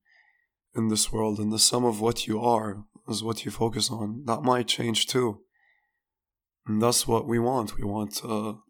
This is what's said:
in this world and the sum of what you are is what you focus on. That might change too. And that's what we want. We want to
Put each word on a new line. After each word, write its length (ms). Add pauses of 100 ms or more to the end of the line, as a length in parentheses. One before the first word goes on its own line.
(720)
in 140
this 240
world 280
and 120
the 80
sum 240
of 160
what 260
you 140
are 460 (240)
is 120
what 220
you 80
focus 400
on. 320
That 180
might 280
change 380
too. 340 (1200)
And 160
that's 240
what 220
we 100
want. 380
We 80
want 360
to 500